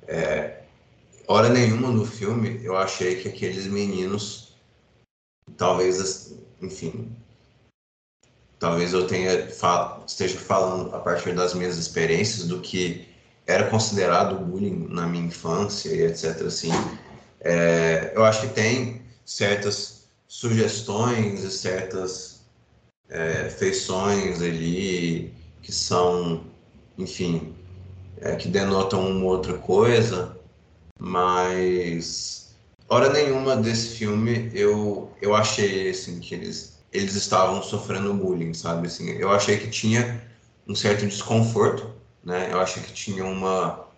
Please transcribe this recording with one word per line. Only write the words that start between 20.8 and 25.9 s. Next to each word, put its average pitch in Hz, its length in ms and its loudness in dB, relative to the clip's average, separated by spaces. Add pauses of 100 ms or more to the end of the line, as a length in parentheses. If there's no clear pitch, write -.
e 95 80 -6
certas, - 960 -6 (640)
é, 80 420 -4
feições 95 880 0
ali 85 960 -2 (260)
que - 120 -14
são, 90 720 0 (500)